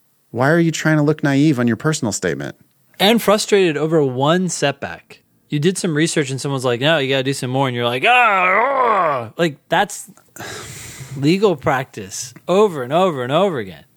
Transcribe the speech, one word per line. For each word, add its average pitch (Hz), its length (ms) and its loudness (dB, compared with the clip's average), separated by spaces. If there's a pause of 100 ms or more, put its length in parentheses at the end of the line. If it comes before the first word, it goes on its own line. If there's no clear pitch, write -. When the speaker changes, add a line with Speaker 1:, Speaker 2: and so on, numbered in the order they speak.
(320)
Speaker 1:
Why 123 180 0
are 170 100 4
you 165 120 2
trying 208 260 0
to - 60 2
look 170 200 0
naive 139 360 2
on 120 80 2
your 113 100 0
personal 151 360 -2
statement? 71 420 -4 (440)
Speaker 2:
And 214 220 2
frustrated 196 560 2
over 156 260 2
one 143 460 2
setback. - 720 -6 (280)
You 147 100 -2
did 180 180 0
some 170 180 -2
research 156 360 0
and 131 100 -6
someone's 135 240 -4
like, 120 160 0
"No, 156 160 2
you 135 120 -2
gotta 135 140 0
do 135 100 -2
some 131 180 -6
more." 135 160 0
And 123 80 -4
you're 120 100 -2
like, 123 200 -2
"Ah, 220 40 4
ah." 208 1300 2
Like, 165 200 -2 (120)
that's - 400 -2 (1080)
legal 175 380 2
practice 127 800 -6 (140)
over 180 360 2
and 120 80 -8
over 160 320 0
and 123 80 -4
over 170 280 0
again. 90 260 -12 (120)